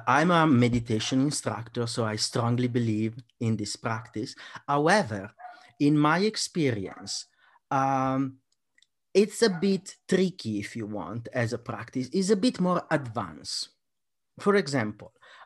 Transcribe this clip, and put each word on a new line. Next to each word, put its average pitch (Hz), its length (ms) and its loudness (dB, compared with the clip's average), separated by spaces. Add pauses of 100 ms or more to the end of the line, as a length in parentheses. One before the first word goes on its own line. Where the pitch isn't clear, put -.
I'm 151 240 4
a 165 160 6
meditation 120 720 2
instructor, 120 680 -4
so 113 180 -2
I 107 120 -2
strongly 120 500 0
believe 113 500 0 (220)
in 113 180 2
this 104 180 -6
practice. 113 600 -6 (320)
However, 143 640 2 (480)
in 147 180 4
my 151 220 4
experience, 131 1080 -4 (440)
um, 135 680 0 (760)
it's 208 280 2
a - 80 6
bit 190 480 -2 (100)
tricky, 170 520 0
if - 160 -10
you 113 120 -8
want, 104 460 -10
as 117 200 -2
a 117 40 -4
practice. 120 560 -8
It's 185 160 0
a 220 80 4
bit 247 220 0
more 180 320 0
advanced. 110 800 -6 (720)
For 196 160 4
example, 135 580 -2 (320)